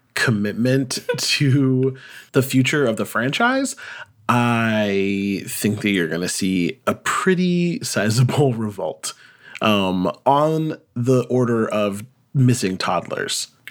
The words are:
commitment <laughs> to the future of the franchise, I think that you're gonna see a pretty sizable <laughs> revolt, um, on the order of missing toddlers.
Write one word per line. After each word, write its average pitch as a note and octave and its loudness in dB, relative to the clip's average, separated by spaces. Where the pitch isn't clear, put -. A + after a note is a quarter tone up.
commitment A#2+ 0
<laughs> - -2
to C3 2
the C3+ 4
future C3 2
of A2+ 0
the G#2 -4
franchise, A#3 -2
I G#2 0
think G#2 -2
that G#2+ 0
you're F2+ 0
gonna E2+ -4
see F#2 -2
a - 0
pretty F3 0
sizable B2 0
<laughs> - -4
revolt, G2 -8
um, F#2 2
on D#3 2
the B2 2
order A#2+ 0
of G#2 -2
missing A#2+ 2
toddlers. - -4